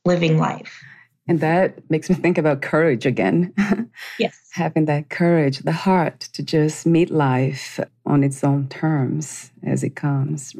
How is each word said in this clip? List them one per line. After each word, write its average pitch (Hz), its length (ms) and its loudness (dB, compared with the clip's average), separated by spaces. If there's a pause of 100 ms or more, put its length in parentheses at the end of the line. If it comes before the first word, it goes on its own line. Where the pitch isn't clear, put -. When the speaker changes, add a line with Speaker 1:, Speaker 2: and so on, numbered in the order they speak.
Speaker 1:
living 165 320 4
life. - 440 -4 (460)
Speaker 2:
And 170 120 2
that 165 500 0
makes 160 200 -2
me 180 60 4
think 170 220 0
about 147 240 2
courage 151 440 0
again. 123 500 0
<laughs> 202 340 0 (280)
Speaker 1:
Yes. - 180 -4 (160)
Speaker 2:
Having 160 340 -2
that 147 240 -2
courage, 160 500 2
the - 120 -4
heart 175 480 0 (140)
to - 80 -8
just 151 440 0
meet 165 240 4
life 135 680 0 (260)
on 143 180 4
its 139 200 -2
own 139 240 0
terms 151 840 -4 (140)
as 131 180 -2
it 131 140 -6
comes, 143 640 -4